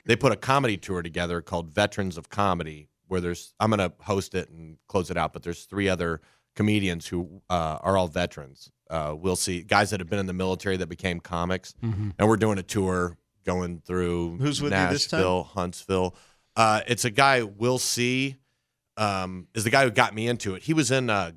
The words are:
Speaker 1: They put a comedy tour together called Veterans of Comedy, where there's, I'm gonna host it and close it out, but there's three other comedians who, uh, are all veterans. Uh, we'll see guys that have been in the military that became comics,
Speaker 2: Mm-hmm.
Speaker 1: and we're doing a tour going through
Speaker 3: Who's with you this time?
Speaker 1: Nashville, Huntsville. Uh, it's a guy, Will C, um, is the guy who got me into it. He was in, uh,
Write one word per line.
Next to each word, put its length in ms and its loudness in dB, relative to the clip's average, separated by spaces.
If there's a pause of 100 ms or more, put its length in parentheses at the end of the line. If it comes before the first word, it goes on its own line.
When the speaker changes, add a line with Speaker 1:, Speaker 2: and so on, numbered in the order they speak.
Speaker 1:
They 100 4
put 160 4
a 60 2
comedy 400 2
tour 260 -6
together 380 -4
called 300 -6
Veterans 460 0
of 120 -16
Comedy, 600 -2 (200)
where 120 0
there's, 380 -6
I'm 120 4
gonna 300 2
host 340 -2
it 160 -4
and 260 -18 (100)
close 240 -2
it 60 -4
out, 160 -2
but 100 -14
there's 220 -10
three 240 0
other 320 -2 (340)
comedians 540 0
who, 320 -6 (100)
uh, 300 0
are 160 2
all 120 4
veterans. 640 -6 (200)
Uh, 280 -4
we'll 180 0
see 260 -4
guys 280 2
that 100 -2
have 80 -8
been 100 -2
in 80 -2
the 60 -6
military 440 -2
that 120 -2
became 300 -4
comics, 640 -4
Speaker 2:
Mm-hmm. 360 -4
Speaker 1:
and 100 6
we're 80 6
doing 220 2
a 40 -6
tour 540 0 (280)
going 400 -2
through 540 -2
Speaker 3:
Who's 240 -2
with 100 0
you 180 4
this 180 0
time? 120 0
Speaker 1:
Nashville, 240 2
Huntsville. 680 -2 (400)
Uh, 320 4
it's 180 -2
a 60 0
guy, 320 4
Will 360 0
C, 580 -2 (600)
um, 580 -2
is 100 -4
the 60 2
guy 140 6
who 60 2
got 240 2
me 140 -2
into 260 -2
it. 80 -12
He 120 -2
was 160 2
in, 200 2
uh, 260 0